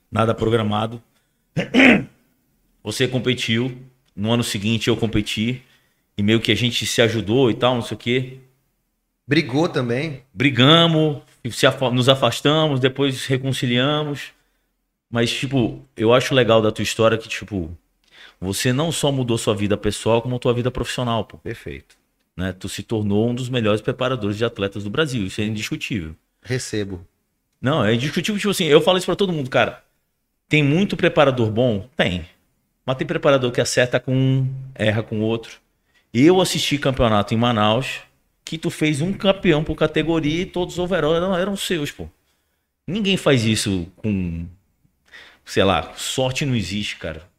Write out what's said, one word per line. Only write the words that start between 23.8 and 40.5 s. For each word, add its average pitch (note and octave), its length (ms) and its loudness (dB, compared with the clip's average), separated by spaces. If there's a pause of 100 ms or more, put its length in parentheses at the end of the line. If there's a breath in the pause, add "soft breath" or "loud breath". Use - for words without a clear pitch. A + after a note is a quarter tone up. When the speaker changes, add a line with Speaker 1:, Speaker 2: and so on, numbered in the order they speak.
Speaker 1:
preparadores B2 560 -2
de A#2 80 0
atletas G2+ 380 -4
do G#2 60 -6
Brasil. B2+ 360 -2
Isso F#2+ 160 -8
é G#2+ 40 -2
indiscutível. G#2+ 720 -6 (260)
Speaker 2:
Recebo. G2+ 640 -6 (540)
Speaker 1:
Não, C3 240 0
é G#2+ 120 4
indiscutível. D#3+ 440 -2
Tipo G#3 120 0
assim, F3+ 140 -2
eu D3+ 160 6
falo F#3 160 2
isso F3 100 -4
pra F3 80 0
todo F3+ 180 0
mundo, C#3 160 -4
cara. A#2 340 0 (640)
Tem D3+ 140 2
muito D#3 340 2
preparador C3+ 540 2
bom? G#2+ 480 0
Tem. F2+ 280 -2 (600)
Mas B2+ 120 -2
tem E3 100 -6
preparador C#3 440 2
que - 100 -2
acerta B2+ 380 0
com C3 160 -4
um, C3 380 2 (220)
erra G#2+ 260 0
com A2 200 -6
outro. A2+ 360 -4 (560)
Eu D#3+ 260 6
assisti D#3 380 0
campeonato A2+ 560 2
em A2+ 40 0
Manaus, A#2 640 0 (420)
que - 160 -10
tu F3 100 -4
fez D3+ 320 0
um F3 100 -2
campeão F#3+ 520 2
por D#3 120 -4
categoria D#3+ 680 0
e - 20 -4
todos F3 300 -6